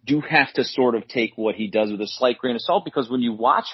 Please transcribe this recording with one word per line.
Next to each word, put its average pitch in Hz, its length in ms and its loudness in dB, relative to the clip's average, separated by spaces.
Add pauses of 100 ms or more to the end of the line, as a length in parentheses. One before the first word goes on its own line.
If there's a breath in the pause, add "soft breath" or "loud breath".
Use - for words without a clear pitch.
do 147 160 2
have 143 320 2
to 131 100 2
sort 123 320 2
of 104 140 -6
take 113 260 -2
what 110 200 -2
he 110 120 -4
does 107 240 0
with 101 80 -4
a 104 80 -4
slight 123 300 0
grain 123 180 -2
of 113 60 -6
salt, 175 240 0
because 135 240 -4
when 127 120 0
you 117 120 0
watch 123 400 2